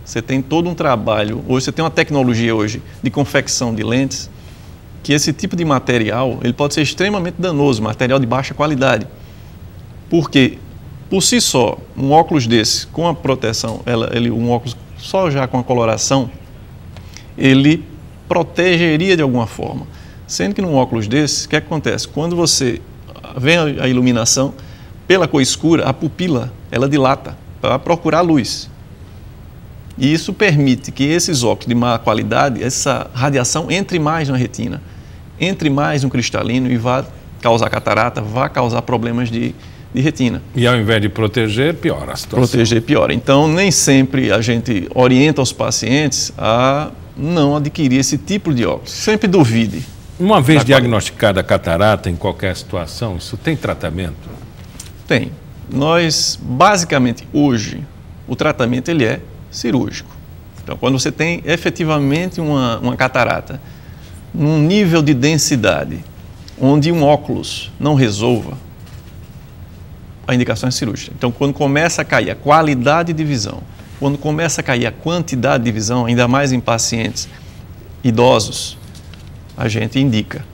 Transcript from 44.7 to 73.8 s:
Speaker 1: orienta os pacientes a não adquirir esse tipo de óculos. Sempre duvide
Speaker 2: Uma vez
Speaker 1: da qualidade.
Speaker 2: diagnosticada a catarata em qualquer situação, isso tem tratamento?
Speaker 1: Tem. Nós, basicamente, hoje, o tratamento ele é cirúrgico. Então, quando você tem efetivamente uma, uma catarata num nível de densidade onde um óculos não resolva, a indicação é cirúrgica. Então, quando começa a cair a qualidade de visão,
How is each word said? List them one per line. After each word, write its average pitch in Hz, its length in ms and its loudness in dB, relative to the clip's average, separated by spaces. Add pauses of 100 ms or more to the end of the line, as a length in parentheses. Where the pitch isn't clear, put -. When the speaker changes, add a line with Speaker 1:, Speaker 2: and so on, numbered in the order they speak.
Speaker 1:
orienta 127 460 4
os 123 100 0
pacientes 120 840 -2
a 131 540 0 (260)
não 147 400 2
adquirir 139 420 2
esse 135 180 0
tipo 190 360 -2
de 120 120 2
óculos. - 260 -4
Sempre 214 360 0
duvide 113 560 2 (340)
Speaker 2:
Uma 190 220 4
vez 143 200 6
Speaker 1:
da 117 60 2
qualidade. - 0 -
Speaker 2:
diagnosticada 117 760 4
a - 20 0
catarata 95 640 2
em 85 60 -2
qualquer 92 400 -4
situação, 101 600 -6
isso - 180 -10
tem 156 220 -4
tratamento? 85 720 -6 (760)
Speaker 1:
Tem. - 260 0 (400)
Nós, 160 680 0
basicamente, 139 880 2
hoje, 127 520 0 (440)
o 123 80 -4
tratamento 127 540 0
ele 156 160 2
é 117 140 0 (320)
cirúrgico. - 580 -2 (540)
Então, - 140 -8
quando 127 220 0
você 151 120 -2
tem 170 340 -2
efetivamente 160 960 0
uma, 131 380 0
uma 123 160 0
catarata 120 680 0 (720)
num 156 260 2
nível 170 420 4
de 147 120 4
densidade 117 840 2 (600)
onde 143 320 4
um 165 120 2
óculos 131 760 0
não 151 140 2
resolva, 117 640 2 (1700)
a 131 60 0
indicação 123 340 0
é 127 40 0
cirúrgica. - 440 -6
Então, 123 160 -2
quando 139 220 0
começa 151 480 0
a 147 40 -2
cair 113 260 0
a 107 40 -4
qualidade 151 800 2
de 156 100 -2
visão, 110 380 -4 (380)